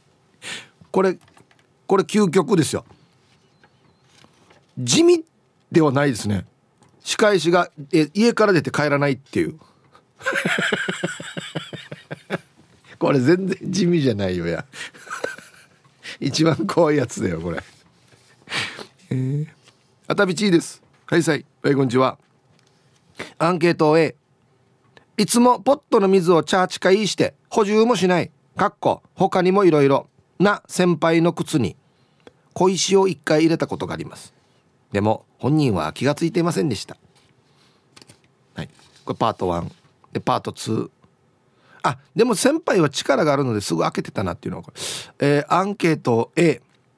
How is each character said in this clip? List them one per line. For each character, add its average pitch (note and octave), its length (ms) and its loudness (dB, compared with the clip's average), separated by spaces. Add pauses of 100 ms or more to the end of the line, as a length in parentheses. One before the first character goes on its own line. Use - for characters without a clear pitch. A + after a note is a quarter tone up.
(920)
こ F#3+ 120 2
れ、 F#3 160 0 (680)
こ G3 120 2
れ F#3 60 2
究 G3+ 280 2
極 F#3+ 260 2
で D3+ 60 4
す - 100 -4
よ。 F2+ 100 -6 (1900)
地 C3 260 0
味 E4+ 200 4 (480)
で D#3+ 100 4
は D3 100 4
な C#3+ 140 2
い C#3+ 40 2
で A#2+ 60 -2
す G2+ 120 -6
ね。 G2 200 -2 (560)
仕 - 120 -6
返 G#3 220 4
し D#3+ 140 0
が、 F3 180 2 (240)
え、 D#3 220 2
家 A3+ 180 4
か G#3+ 140 2
ら G3+ 60 4
出 D#3 100 4
て - 80 -4
帰 D3 180 0
ら C#3+ 80 0
な C#3+ 100 0
い C#3 60 0
っ - 40 -4
て - 220 -6
い D#2+ 60 0
う。 - 140 -10 (600)
<laughs> - 2250 -8 (600)
こ E3 140 0
れ C#3 60 2
全 F3+ 280 2
然 - 240 -6
地 F#3 140 0
味 E3+ 160 2
じ C3 100 2
ゃ G#2 40 -2
な G2+ 140 -4
い F2+ 80 -4
よ E2+ 80 -6
や。 E2 200 -6 (720)
<laughs> - 800 -20
一 C#3+ 240 -2
番 D#3+ 240 0
怖 D#3+ 240 2
い D3+ 60 2
や B2 100 -2
つ - 160 -10
だ G2+ 60 -2
よ、 E2 100 -6
こ E2+ 120 -8
れ。 D2+ 120 -10 (1500)
え C3 60 -4
ー、 C3+ 320 -4 (600)
あ - 80 -2
た G3+ 100 2
び F#3 100 -4
ち G#3 120 -2
ー - 20 2
で E3+ 100 6
す。 - 240 -8 (220)
は - 120 0
い、 E3 60 2
さ D3+ 120 0
い。 C3 100 -8 (160)
は C#3+ 100 0
い、 C#3 40 4
こ C#3 80 2
ん - 20 2
に A#2+ 60 -2
ち B2 60 0
は。 C3 220 0 (1160)
ア E3 140 0
ン F3 80 -2
ケ E3+ 120 2
ー - 20 0
ト D#3 240 2
A。 D#3 180 2 (1000)
い G#3 80 2
つ A#3+ 140 0
も A#3+ 200 4
ポ C4+ 140 2
ッ D4 160 -2
ト A#3 100 4
の G3 80 2
水 F#3 240 4
を D#3 120 4
チ - 120 -2
ャ F#3 80 4
ー F#3 40 0
チ - 120 -10
カ F3+ 120 2
イ G#3 160 2
し - 80 -6
て、 - 180 0 (160)
補 G#3+ 160 2
充 G#3+ 200 2
も A#3+ 100 2
し F3 120 0
な F3 140 2
い。 - 100 -6 (260)
か F#3+ 100 0
っ - 120 -6
こ、 - 220 -2 (140)
他 F#3+ 260 0
に F3+ 100 2
も G3+ 120 2
い F3 80 6
ろ D3 100 2
い C#3 60 4
ろ C3+ 200 0 (300)
な G3+ 300 2
先 F3+ 300 0
輩 E3 240 2
の E3+ 100 2
靴 E3 260 -6
に、 G#2 200 -2 (760)
小 F#3 160 2
石 F#3+ 280 0
を G3 100 4
一 F3 160 -4
回 D#3 180 2
入 D#3+ 80 4
れ D#3+ 80 0
た C#3 100 -2
こ F#2 100 -8
と - 100 -8
が E2 60 -8
あ - 40 -8
り - 80 -10
ま - 120 -18
す。 - 160 -20 (580)
で G2+ 80 0
も、 G#2+ 260 0 (120)
本 C#3 180 0
人 C#3+ 180 2
は D#2 200 -4
気 - 100 -8
が C#3+ 120 0
つ F3 100 -4
い D#3+ 80 -4
て F3 80 0
い - 20 0
ま F3 80 0
せ F#3 120 -2
ん D#3 60 -2
で G#2+ 60 -4
し - 100 -12
た。 - 120 -20 (1600)
は - 80 -10
い。 - 60 -14 (360)
こ B2+ 80 -8
れ - 40 -10
パ A#2 120 0
ー G#2 40 -4
ト G2 140 -4
ワ E2+ 120 -2
ン。 F2 120 -10 (400)
で、 A#2+ 80 -6
パ B2 180 -2
ー - 20 -2
ト A2 120 -10
ツ - 200 -10
ー。 - 180 -6 (920)
あ、 C#3 140 -2 (180)
で G#3+ 100 2
も A#3+ 100 0
先 C#4+ 300 2
輩 G3+ 160 2
は D3 80 2
力 B3 340 -2
が D3 100 2
あ C#3 40 2
る C#3+ 60 0
の B2 100 -2
で G#2 80 -2
す - 120 -6
ぐ D#3+ 100 -2
開 D#3+ 100 -2
け F#3+ 100 -6
て - 80 -12
た A2 120 -4
な - 100 -4
っ - 20 -8
て - 120 -14
い - 20 -8
う - 20 -8
の - 60 -10
は - 60 -14
こ - 100 -20 (460)
れ。 C#3 80 2
え C#3+ 140 2
ー、 D3 120 -4
ア F3 100 2
ン G3+ 120 -4
ケ E3 180 0
ー - 40 -2
ト A#2 380 -2
A。 D#3+ 260 2 (360)